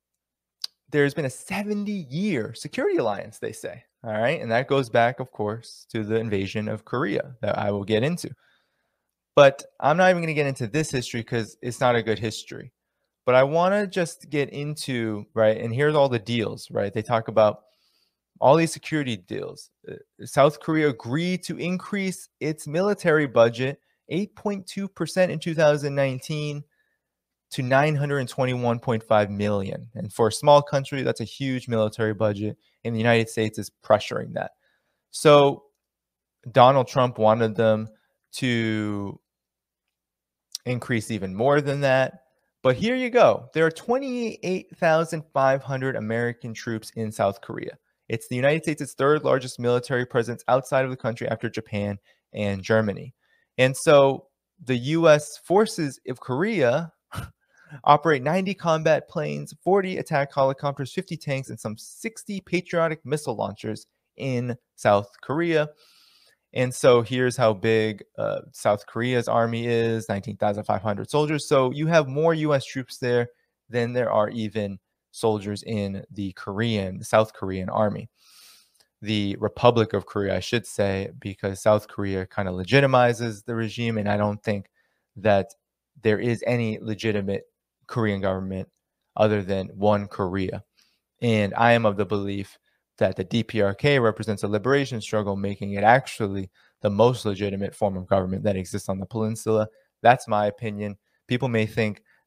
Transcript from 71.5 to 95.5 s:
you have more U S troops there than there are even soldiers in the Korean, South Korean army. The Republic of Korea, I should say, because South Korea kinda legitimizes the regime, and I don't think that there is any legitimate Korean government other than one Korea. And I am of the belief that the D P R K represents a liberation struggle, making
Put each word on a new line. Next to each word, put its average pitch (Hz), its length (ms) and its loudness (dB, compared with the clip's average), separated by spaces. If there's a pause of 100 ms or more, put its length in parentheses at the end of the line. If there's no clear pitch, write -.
you 147 140 -4
have 160 220 2
more 156 260 0
U 156 200 0
S 131 120 0
troops - 320 -10
there 120 320 0 (400)
than 120 240 -2
there 120 180 0
are 107 160 4
even 104 500 -6 (340)
soldiers 104 500 -2
in 101 480 -6
the 98 220 -8
Korean, 101 680 -4
South 110 300 2
Korean 95 380 -6
army. 104 400 -2 (920)
The 101 360 -2
Republic 110 540 4
of 98 140 -2
Korea, 98 300 -2
I 92 40 -2
should - 260 -4
say, 98 520 -2
because 98 420 -8
South 107 260 2
Korea 98 400 -6
kinda 95 240 -6
legitimizes 117 920 2
the 120 100 -6
regime, 113 440 -4
and 104 100 -4
I 101 80 0
don't 104 260 -2
think 101 280 -6 (460)
that 98 380 2 (480)
there 107 160 2
is 113 280 -2
any 117 340 -2
legitimate 101 640 -4 (420)
Korean 104 360 -2
government 95 460 -4 (460)
other 107 280 2
than 95 260 -4
one 101 380 0
Korea. 98 580 -4 (560)
And 107 360 2
I 117 160 6
am 117 120 4
of 101 140 2
the 101 80 0
belief 101 520 -6 (400)
that 95 180 0
the 95 80 -4
D 117 180 -2
P 110 180 -4
R 98 140 2
K 143 240 2
represents 107 440 0
a 104 60 -4
liberation 120 540 0
struggle, 101 340 -2
making 101 380 -6